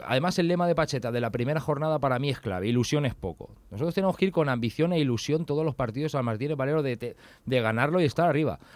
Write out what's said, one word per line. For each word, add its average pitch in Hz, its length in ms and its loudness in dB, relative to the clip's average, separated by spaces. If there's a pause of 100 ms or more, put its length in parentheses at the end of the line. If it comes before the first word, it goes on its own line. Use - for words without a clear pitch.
además 131 340 0
el 170 100 4
lema 175 180 2
de 170 80 4
Pacheta 143 360 -2
de 120 120 -2
la 117 80 -2
primera 123 280 -2
jornada 151 420 0
para 131 180 2
mí 139 100 -2
es 131 120 -2
clave, 95 280 -2
ilusión 123 380 2
es 117 80 -2
poco. - 400 -10 (160)
Nosotros 147 240 -4
tenemos 190 240 0
que 190 80 2
ir 190 60 0
con 156 180 2
ambición 123 420 0
e 170 60 2
ilusión 147 480 0
todos 147 180 0
los 151 100 -2
partidos 131 400 -4
al 135 100 0
Martínez 120 320 -2
Valero 143 260 0
de, 131 140 -2
de, 120 200 -10 (300)
de 127 160 2
ganarlo 120 380 2
y 170 40 4
estar 160 240 2
arriba. 143 300 0 (180)